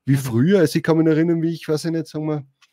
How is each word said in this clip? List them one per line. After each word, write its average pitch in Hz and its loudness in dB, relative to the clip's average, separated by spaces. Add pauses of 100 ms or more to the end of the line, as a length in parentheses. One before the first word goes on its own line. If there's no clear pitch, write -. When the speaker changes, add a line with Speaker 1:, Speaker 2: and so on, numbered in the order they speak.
Speaker 1:
wie 131 2
Speaker 2:
Mhm. 139 2
Speaker 1:
früher. 135 2
Also 160 2
ich 160 -2
kann 160 2
mich 160 2
noch 160 4
erinnern, 165 0
wie 165 -2
ich, 160 -12
weiß 151 -4
ich 165 -4
nicht, 160 -6
sagen 156 -8
wir, 147 -6 (280)